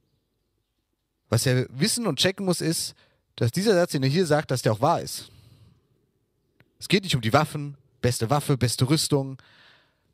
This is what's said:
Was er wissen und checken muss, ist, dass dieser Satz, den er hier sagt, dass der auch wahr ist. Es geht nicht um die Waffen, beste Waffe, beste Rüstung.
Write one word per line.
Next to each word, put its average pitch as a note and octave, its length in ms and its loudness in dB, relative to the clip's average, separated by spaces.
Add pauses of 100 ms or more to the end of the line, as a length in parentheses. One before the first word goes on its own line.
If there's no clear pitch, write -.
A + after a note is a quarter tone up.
(1300)
Was A2+ 160 2
er B2+ 260 2
wissen A3 360 -2
und D3 140 -2
checken F#3+ 260 -2
muss, F3+ 140 0
ist, D#3+ 340 -4 (400)
dass A#2+ 160 0
dieser G3+ 240 2
Satz, F3 180 2
den C#3 100 -2
er C3+ 60 2
hier E3+ 180 2
sagt, D3 240 2
dass B2+ 120 -2
der A#2+ 100 2
auch G2+ 80 -4
wahr C#3+ 220 2
ist. - 280 -12 (1500)
Es - 100 -14
geht G3 160 0
nicht D#3+ 120 -2
um B2 40 -2
die A2 120 -2
Waffen, C#3+ 440 0 (240)
beste A#2+ 300 -2
Waffe, C#3+ 260 0
beste A#2+ 320 0
Rüstung. C3+ 540 -2 (720)